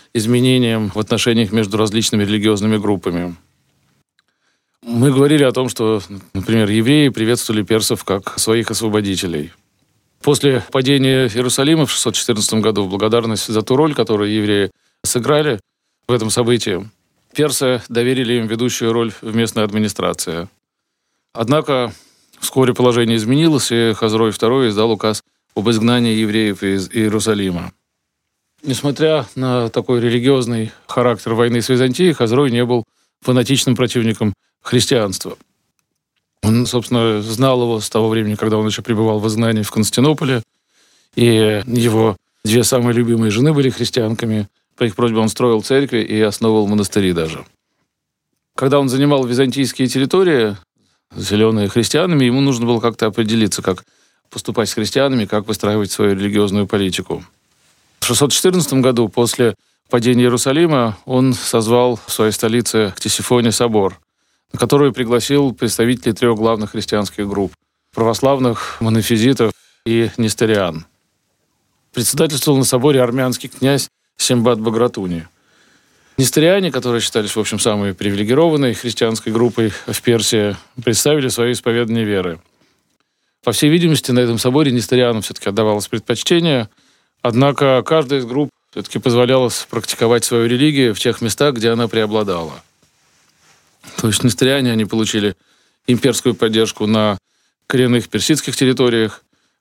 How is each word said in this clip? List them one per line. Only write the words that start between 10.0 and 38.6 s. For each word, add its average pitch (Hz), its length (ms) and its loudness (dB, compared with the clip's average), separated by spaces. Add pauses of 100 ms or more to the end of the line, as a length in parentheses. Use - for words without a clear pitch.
После 139 500 2
падения 131 560 2
Иерусалима 131 580 0
в - 60 -2
шестьсот - 240 -2
четырнадцатом 110 460 -2
году 101 240 0
в 92 40 -6
благодарность 110 580 0
за 110 140 0
ту 127 140 0
роль, 151 180 2
которую 104 380 -2
евреи 104 400 0 (320)
сыграли 131 560 0 (480)
в 120 60 0
этом 110 160 0
событии, 110 600 0 (460)
персы 131 540 0
доверили 120 460 0
им 113 120 -2
ведущую 113 460 -2
роль 117 280 -2
в 110 140 -6
местной 113 280 0
администрации. 92 840 -4 (840)
Однако 127 600 -2 (460)
вскоре 127 340 0
положение 117 440 2
изменилось, 135 540 0
и 117 220 2
Хазрой 110 380 0
второй 120 380 0
издал 107 220 0
указ 107 300 -2 (340)
об 107 140 -2
изгнании 117 460 2
евреев 107 480 -2
из 98 260 -2
Иерусалима. 101 840 -2 (880)
Несмотря 143 720 -2
на 123 340 -2
такой 120 320 -2
религиозный 120 720 0 (160)
характер 117 480 -2
войны 120 260 2
с 110 80 -4
Византией, 131 440 2
Хазрой 123 380 0
не 120 140 0
был 117 200 0 (360)
фанатичным 127 540 0
противником 113 580 0 (280)
христианства. 110 760 -2 (1080)
Он, 113 220 2
собственно, 113 560 0
знал 123 400 0
его 117 180 0
с 104 100 -8
того 110 200 2
времени, 107 260 0
когда 107 220 0
он 107 100 0